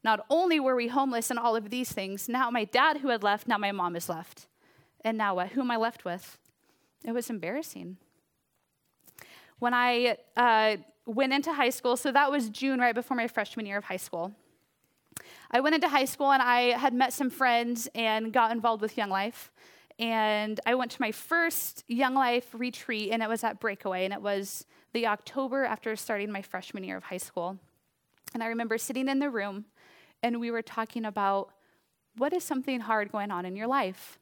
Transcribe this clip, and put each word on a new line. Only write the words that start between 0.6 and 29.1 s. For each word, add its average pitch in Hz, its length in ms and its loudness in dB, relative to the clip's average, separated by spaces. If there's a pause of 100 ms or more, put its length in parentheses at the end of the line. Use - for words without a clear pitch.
were 262 160 2
we 240 120 0
homeless 247 420 0
and 240 80 -2
all 233 180 2
of 208 140 -4
these 247 200 -4
things, 196 380 -8
now 247 220 0
my 233 140 0
dad 294 340 4
who 269 100 -2
had 226 140 2
left, 208 260 2
now 220 80 4
my 202 160 0
mom 175 240 -2
is 170 120 -6
left. - 400 -10 (520)
And 226 160 -2
now 202 200 0
what? 180 140 -2
Who 262 120 0
am 247 80 0
I 233 60 0
left 226 280 -2
with? 180 320 -8 (680)
It 226 80 -4
was 240 180 -4
embarrassing. 185 680 -8 (1600)
When 240 120 2
I, 247 460 4 (180)
uh, 220 400 6 (300)
went 262 260 2
into 285 220 0
high 269 160 4
school, 254 260 0
so 269 160 -2
that 277 180 6
was 254 200 0
June, 262 300 -2
right 240 140 4
before 240 220 -4
my 233 120 -2
freshman 220 360 -4
year 202 140 -4
of 196 60 -6
high 185 120 -6
school. 185 380 -6 (1160)
I 247 100 4
went 302 140 4
into 320 140 4
high 277 160 4
school 277 280 2
and 262 100 6
I 247 340 4
had 254 160 2
met 254 220 2
some 254 160 0
friends 240 640 2
and 220 380 0
got 226 200 4
involved 226 300 0
with 214 160 -4
Young 208 100 -2
Life. 196 420 -4 (480)
And 214 680 0
I 233 80 6
went 247 160 0
to - 100 -12
my 220 100 0
first - 800 -2
Young 254 260 2
Life 247 380 2
retreat, 226 600 -6
and 226 100 0
it 214 80 -2
was 226 120 -2
at 220 160 -4
Breakaway, 196 460 -2
and 196 80 -2
it 202 80 -8
was 196 460 -4 (260)
the 233 140 -2
October 262 580 -2
after 220 320 -4
starting 214 340 -4
my 196 120 -6
freshman 190 420 -10
year 190 140 -8
of 185 60 -12
high 180 120 -10
school. 180 400 -8 (760)
And 233 80 -4
I 226 60 -2
remember 226 280 -2
sitting 262 320 -2
in 269 120 2